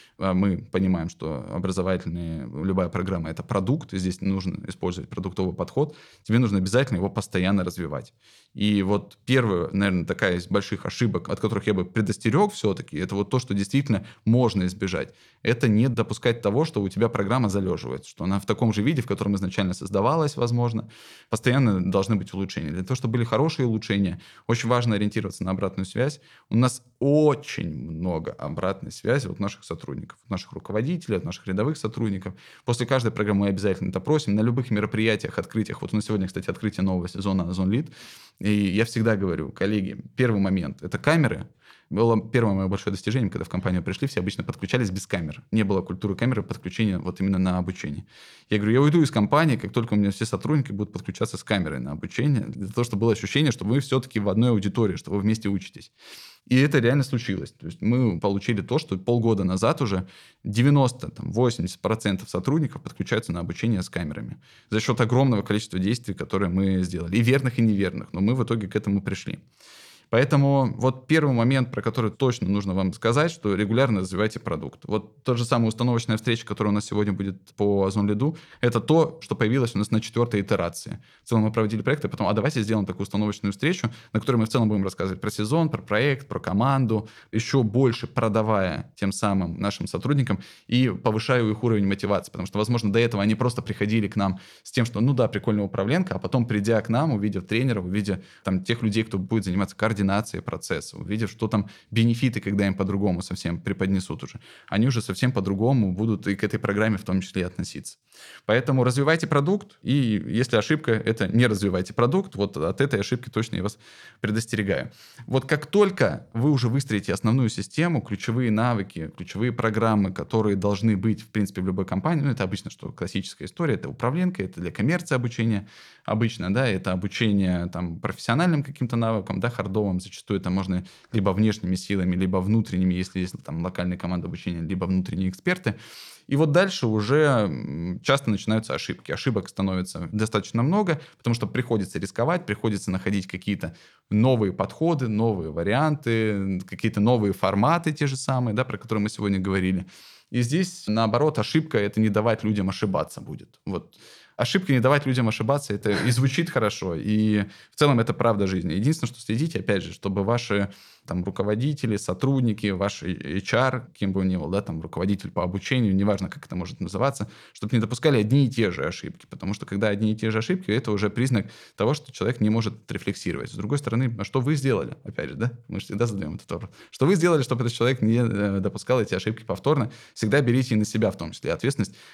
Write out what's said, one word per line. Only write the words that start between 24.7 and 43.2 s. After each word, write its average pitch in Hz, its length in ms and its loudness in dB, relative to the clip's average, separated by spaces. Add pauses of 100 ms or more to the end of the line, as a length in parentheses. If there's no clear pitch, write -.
ориентироваться 104 480 -2
на 95 80 -2
обратную 92 340 -2
связь. 131 360 -4 (280)
У - 60 -2
нас 123 280 2 (160)
очень 143 760 2
много 80 560 -4
обратной 85 600 -6
связи 131 360 -2
от - 120 -8
наших 101 260 -4
сотрудников, - 580 -10
от - 60 -20
наших - 240 -6
руководителей, 120 640 -4
от 82 80 -4
наших 87 220 -10
рядовых 107 300 -2
сотрудников. 101 580 -4 (280)
После 120 220 0
каждой 120 260 2
программы 104 300 2
мы 101 60 2
обязательно 95 420 0
это 92 100 -4
просим. 147 360 0
На 107 60 2
любых 117 300 0
мероприятиях, 107 680 0
открытиях. - 420 -4
Вот - 100 -6
у - 40 -2
нас 107 100 0
сегодня, 98 220 0
кстати, 92 220 -6
открытие 98 340 -2
нового 90 260 0
сезона 95 400 -2
Озон 92 220 0
Лид. 139 180 0 (500)
И 104 120 0
я 104 320 2
всегда 113 320 2
говорю: 85 360 -2
«Коллеги, 101 520 -2 (120)
первый 113 260 2
момент — 92 420 0
это - 140 -6
камеры». 143 500 2 (420)
Было 113 300 4
первое 113 360 2
мое 95 120 0
большое 98 240 -2
достижение, 107 380 -2